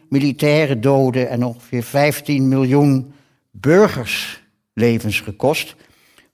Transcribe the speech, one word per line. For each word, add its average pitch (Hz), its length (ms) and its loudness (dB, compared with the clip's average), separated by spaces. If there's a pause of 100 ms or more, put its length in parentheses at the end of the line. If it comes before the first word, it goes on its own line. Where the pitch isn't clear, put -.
militaire 143 680 0
doden 131 500 0
en 123 160 -2
ongeveer 120 380 -8
vijftien 139 680 0
miljoen 135 640 2 (380)
burgerslevens 117 1700 -2
gekost. - 560 -4 (580)